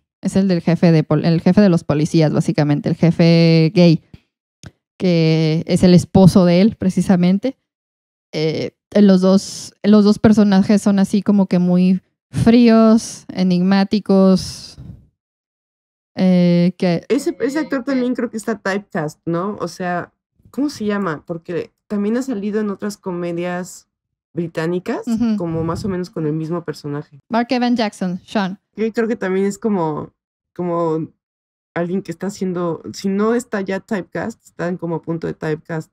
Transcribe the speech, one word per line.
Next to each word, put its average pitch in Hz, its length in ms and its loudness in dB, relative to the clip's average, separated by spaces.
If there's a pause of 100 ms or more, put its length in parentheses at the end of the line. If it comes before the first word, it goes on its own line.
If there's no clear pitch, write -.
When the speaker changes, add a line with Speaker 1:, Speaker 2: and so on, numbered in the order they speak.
(200)
Speaker 1:
es - 160 -4
el 196 120 2
del 175 120 0
jefe 165 320 2
de 156 120 4
pol-, 151 200 -2
el 170 160 0
jefe 196 220 4
de 202 80 6
los 170 140 0
policías, 151 500 0
básicamente, 147 560 0
el 170 60 -2
jefe 165 800 4
gay, 175 280 6 (960)
que 160 680 0
es 175 160 2
el 180 120 8
esposo 185 500 6
de 175 160 4
él, 214 160 2
precisamente. 185 800 0 (760)
Eh, 156 400 -4 (220)
los 196 260 6
dos, - 600 0
los 208 220 6
dos 208 140 2
personajes 208 640 4
son 202 160 2
así 196 240 0
como 202 240 2
que 180 120 0
muy 180 420 2 (300)
fríos, 226 1040 4
enigmáticos, 190 1400 0 (1400)
eh, 180 640 2
que 175 300 -2
Speaker 2:
Ese, 294 320 -2
ese 269 180 -4
actor 269 220 -6
Speaker 3:
Eh, 262 40 -14
Speaker 2:
también 254 300 -2
creo 240 160 -6
que 226 60 -14
está 220 220 -6
typecast, 190 680 -6
¿no? 170 360 -6
O 175 80 -6
sea, 175 440 -8 (380)
¿cómo 285 200 -4
se 226 140 -12
llama? 196 420 -4
Porque 165 460 -10 (160)
también 208 280 -4
ha 262 60 -4
salido 214 380 -6
en 208 100 -4
otras 202 260 -10
comedias 175 920 -8 (460)
británicas, 175 720 -6
Speaker 1:
Ujú. 226 300 -2
Speaker 2:
como 165 280 -4
más 170 200 -6
o 196 40 -4
menos 180 220 -6
con 160 160 -6
el 151 60 -2
mismo 160 320 -6
personaje. 147 540 -12 (120)
Speaker 1:
Mark 233 200 -2
Evan 247 260 0
Jackson, 196 480 -6
Sean. 196 340 -6 (180)
Speaker 2:
Yo 220 160 -4
creo 226 160 -2
que 226 80 -4
también 190 300 -2
es 196 120 -6
como, 165 540 -4 (420)
como 170 540 -4 (680)
alguien 180 280 -4
que 180 100 -14
está 185 160 -10
haciendo, 180 540 -6 (120)
si - 140 -8
no 208 260 -2
está 220 260 -6
ya 190 200 -8
typecast, 185 640 -10
están 175 340 -8
como 170 180 -6
a 156 60 -10
punto 170 240 -8
de 160 80 -8
typecast, 160 580 -8